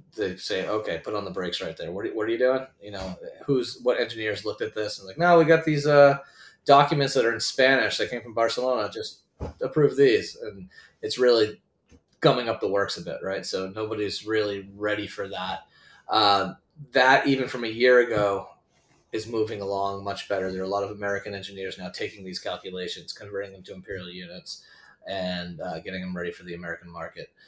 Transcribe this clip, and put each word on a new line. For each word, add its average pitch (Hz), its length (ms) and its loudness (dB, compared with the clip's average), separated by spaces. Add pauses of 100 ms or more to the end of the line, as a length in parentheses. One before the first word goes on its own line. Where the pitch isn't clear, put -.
(160)
they 95 200 -2
say, 92 320 -4
"Okay, 104 300 -4
put 107 160 -8
on 101 100 -4
the 92 60 -8
brakes 90 320 -6
right 80 140 -8
there. 82 160 -8
What 101 140 -6
are, 110 80 -6
what 110 140 -2
are - 20 0
you 117 80 0
doing?" 131 280 2 (140)
You 104 120 -16
know, 95 260 -8 (280)
who's, 127 360 0
what 123 160 2
engineers 110 460 -4
looked 104 160 -6
at 107 140 -6
this 107 240 -6
and 95 100 -16
like, 95 100 -10
"No, 175 200 8
we 160 80 8
got 160 180 6
these, 147 220 0
uh, 143 320 8 (480)
documents 143 480 6
that 127 100 4
are 117 80 2
in 113 80 -6
Spanish 131 580 2
that 104 120 -2
came 120 120 -8
from 110 120 -16
Barcelona. 113 580 0
Just - 280 -10 (420)
approve 135 340 2
these." 131 400 4
And 107 320 -12 (320)
it's 110 180 -6
really 120 440 4 (580)
gumming 123 280 4
up 110 120 -4
the 104 80 -2
works 98 300 -2
a 90 40 -12
bit, 82 200 -8
right? 92 240 -6
So 95 220 -4
nobody's 107 580 -6
really 104 500 -2
ready 104 300 -2
for 98 220 -8
that. 92 320 -6 (480)
Uh, 101 460 2 (380)
that 131 340 6
even 135 220 2
from 120 160 -6
a 110 40 -4
year 123 320 6
ago 104 480 0 (640)
is 107 160 -6
moving 107 340 -2
along 98 440 -4
much 98 240 -8
better. 95 240 -2
There 92 80 -6
are 92 40 -4
a 95 40 -4
lot 101 160 -2
of 98 60 -6
American 101 440 -6
engineers 95 440 -10
now 92 120 -10
taking 101 340 -10
these 92 140 -10
calculations, 90 720 -10
converting 101 400 -10
them 92 120 -20
to 98 100 -16
imperial 92 340 -12
units, 90 560 -16 (440)
and, 90 520 -6
uh, 85 200 -8
getting 92 220 -10
them 92 140 -8
ready 87 140 -6
for 90 140 -14
the 87 100 -10
American 87 360 -12
market. 82 380 -12 (200)